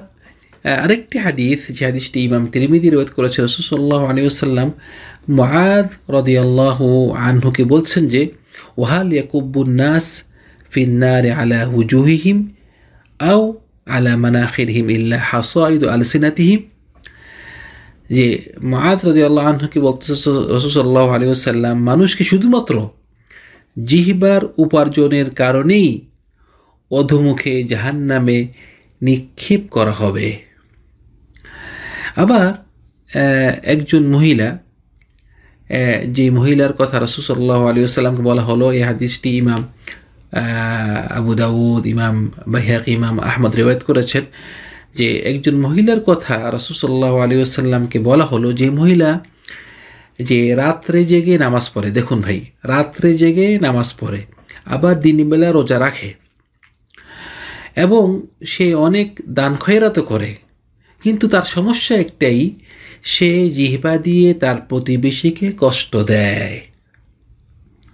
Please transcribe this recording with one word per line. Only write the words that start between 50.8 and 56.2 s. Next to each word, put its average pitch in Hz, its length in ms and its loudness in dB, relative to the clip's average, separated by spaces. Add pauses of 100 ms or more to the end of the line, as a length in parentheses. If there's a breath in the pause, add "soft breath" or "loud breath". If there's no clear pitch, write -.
জেগে 175 320 2
নামাজ 123 360 0
পড়ে। 101 180 -4
দেখুন 120 300 -2
ভাই, 95 240 -4 (180)
রাত্রে 151 540 0
জেগে 190 420 2
নামাজ 123 400 0
পড়ে, 104 220 -8 (440 loud breath)
আবার 160 340 0
দিনবেলা 156 520 2
রোজা 131 280 2
রাখে 127 340 -4 (1600 loud breath)